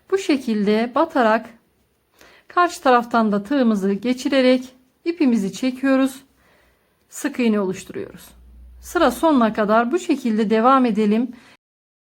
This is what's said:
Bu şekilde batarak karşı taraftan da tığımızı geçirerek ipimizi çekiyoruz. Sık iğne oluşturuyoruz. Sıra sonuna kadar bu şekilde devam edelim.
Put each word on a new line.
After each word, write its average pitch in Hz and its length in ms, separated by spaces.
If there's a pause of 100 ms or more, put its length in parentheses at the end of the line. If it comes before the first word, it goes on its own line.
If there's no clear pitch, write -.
(120)
Bu 381 60
şekilde 226 800
batarak 240 540 (1000)
karşı 349 340
taraftan 240 500
da 202 120
tığımızı 214 500
geçirerek 254 840 (300)
ipimizi 240 480
çekiyoruz. 262 720 (840)
Sık - 300
iğne 220 200
oluşturuyoruz. - 680 (520)
Sıra 330 300
sonuna 247 420
kadar 226 380
bu 349 80
şekilde 226 500
devam 247 360
edelim. 220 460 (880)